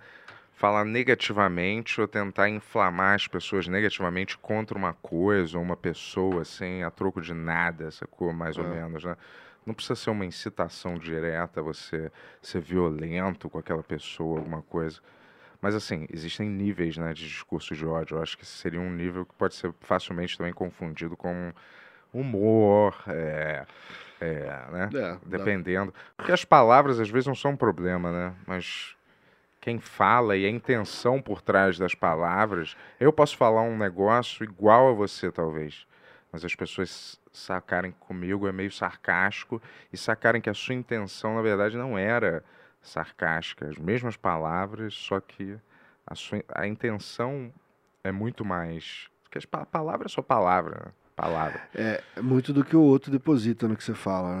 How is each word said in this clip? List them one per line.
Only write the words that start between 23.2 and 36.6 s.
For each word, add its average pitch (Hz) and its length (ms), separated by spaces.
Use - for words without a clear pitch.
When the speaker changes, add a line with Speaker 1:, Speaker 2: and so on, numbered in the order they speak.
Speaker 1:
é, 80 220
né? 87 140
Speaker 2:
É, - 20
dá. 101 380
Speaker 1:
Dependendo. 95 680
Porque - 160
as 175 140
palavras, 131 540
às 107 100
vezes, 127 180
não 135 80
são 143 160
um 139 60
problema, 87 540
né? 90 220
Mas - 500
quem 117 200
fala 104 580
e 98 80
a 101 40
intenção 120 720
por 104 200
trás 98 360
das 90 180
palavras, 87 840
eu 139 120
posso 151 240
falar 110 280
um 113 140
negócio 104 680
igual 107 460
a 123 40
você, 98 380
talvez. 78 540
Mas 82 140
as 85 100
pessoas - 640